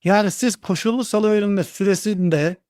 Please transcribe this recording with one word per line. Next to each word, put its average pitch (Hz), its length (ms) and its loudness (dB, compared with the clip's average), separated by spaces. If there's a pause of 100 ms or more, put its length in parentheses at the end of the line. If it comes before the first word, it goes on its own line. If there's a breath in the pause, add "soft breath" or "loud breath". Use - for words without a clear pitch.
Yani 202 260 2
siz 240 260 -2
koşullu 226 480 -2
salı 214 280 0
verilme 202 320 0
süresinde 180 920 0 (140)